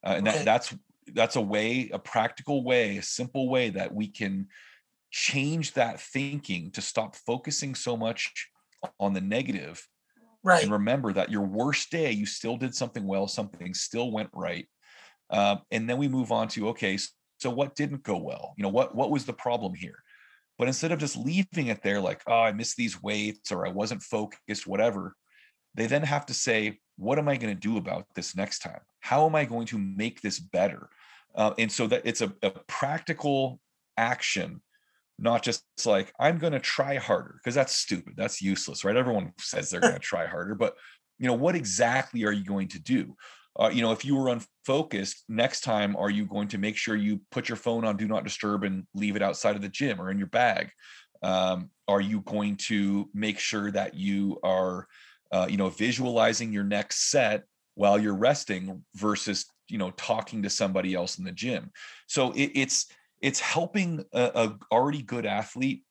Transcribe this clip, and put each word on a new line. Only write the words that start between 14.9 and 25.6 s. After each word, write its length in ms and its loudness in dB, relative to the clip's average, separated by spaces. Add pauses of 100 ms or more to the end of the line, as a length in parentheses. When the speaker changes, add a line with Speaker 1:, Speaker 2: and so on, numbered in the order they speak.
Speaker 1:
Uh, 260 4 (140)
and 180 -2
then 100 0
we 100 2
move 240 0
on 160 2
to, 220 -2
okay, 240 -2
s-, 180 -6 (260)
so 120 -2
what 260 -2
didn't 260 -4
go 160 -2
well? 380 -8
You 80 -4
know, 40 2
what, 260 2
what 160 0
was 140 0
the 80 -8
problem 420 -2
here? 280 -14 (560)
But 100 2
instead 240 0
of 80 0
just 160 -2
leaving 500 0
it 160 -2
there, 180 2
like, 280 -2
"Oh, 140 6
I 100 4
missed 240 -4
these 260 -4
weights," 480 -4
or, 160 -2
"I 40 -4
wasn't 340 -4
focused," 640 -6
whatever, 480 0 (580)